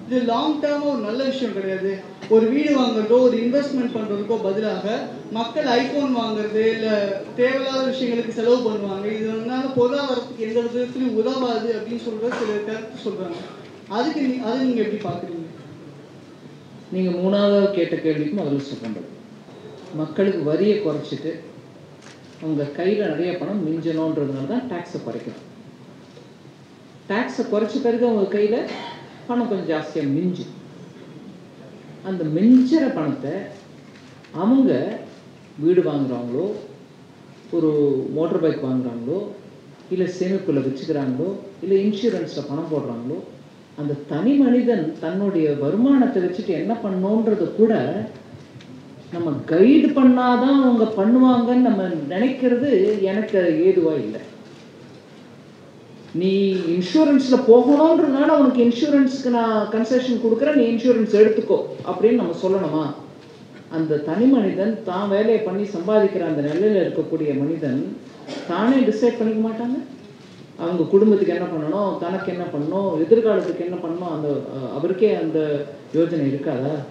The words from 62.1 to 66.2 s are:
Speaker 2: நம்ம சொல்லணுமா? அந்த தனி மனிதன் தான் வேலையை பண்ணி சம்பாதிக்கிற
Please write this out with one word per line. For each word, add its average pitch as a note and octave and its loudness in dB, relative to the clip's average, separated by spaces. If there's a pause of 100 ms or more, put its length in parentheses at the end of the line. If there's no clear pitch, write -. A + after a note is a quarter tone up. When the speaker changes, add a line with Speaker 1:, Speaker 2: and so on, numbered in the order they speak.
Speaker 2:
நம்ம E3+ -4
சொல்லணுமா? F3+ 0 (880)
அந்த D#3+ -2
தனி E3 0
மனிதன் G#3 2
தான் G3 -4
வேலையை G#3+ 2
பண்ணி F#3+ -4
சம்பாதிக்கிற G3 0